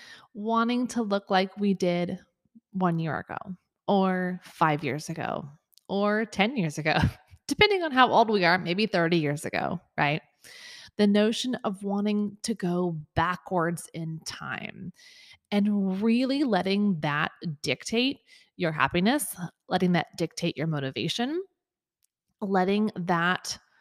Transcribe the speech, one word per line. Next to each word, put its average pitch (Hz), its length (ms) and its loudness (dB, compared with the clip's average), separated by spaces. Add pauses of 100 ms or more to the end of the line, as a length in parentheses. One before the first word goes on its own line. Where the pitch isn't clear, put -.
(340)
wanting 226 520 0
to 240 160 -2
look 202 280 -2
like 196 280 2
we 202 160 2
did 175 440 0 (540)
one 180 260 0
year 160 200 -2
ago, - 360 -10 (320)
or 185 560 2
five 151 400 0
years 147 280 -4
ago, - 360 -6 (420)
or 208 360 0
ten 226 320 0
years 165 220 -2
ago, 156 180 0 (260)
<laughs> - 260 -20
depending 403 340 4
on 311 100 -4
how 254 180 6
old 220 200 6
we 202 160 4
are, 175 100 6
maybe 180 300 0
thirty 170 320 2
years 147 260 -2
ago, - 340 -2 (200)
right? 147 240 0 (760)
The 208 100 4
notion 214 480 2 (100)
of 196 180 -4
wanting 202 640 -2
to 233 100 -2
go 175 440 -2 (160)
backwards 170 800 -2
in 160 320 -8
time - 720 -12 (560)
and 202 520 0
really 254 420 2
letting 196 560 2
that 147 320 0 (300)
dictate 240 580 -2 (360)
your 165 160 0
happiness, 180 640 0 (320)
letting 180 240 0
that - 240 -2
dictate 170 400 -4
your 147 100 -4
motivation, 160 760 -4 (960)
letting 196 560 2
that 175 600 0 (220)